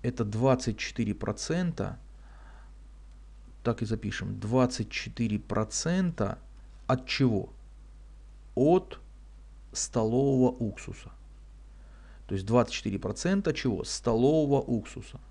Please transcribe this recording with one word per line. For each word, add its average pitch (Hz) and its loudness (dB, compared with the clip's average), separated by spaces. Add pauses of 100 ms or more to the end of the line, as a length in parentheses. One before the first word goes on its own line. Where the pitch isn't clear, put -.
Это 123 -2
двадцать 117 2
четыре 104 -2
процента. 110 -2 (1600)
Так 117 0
и - 0
запишем. 104 -4
Двадцать 120 2
четыре - -2
процента 165 0 (500)
от 131 2
чего? 113 2 (1000)
От 170 4 (720)
столового 127 4
уксуса. - -6 (1160)
То 98 -2
есть 95 -4
двадцать 120 4
четыре 98 -2
процента 175 0
чего? - 0
Столового 139 4
уксуса. - -4 (120)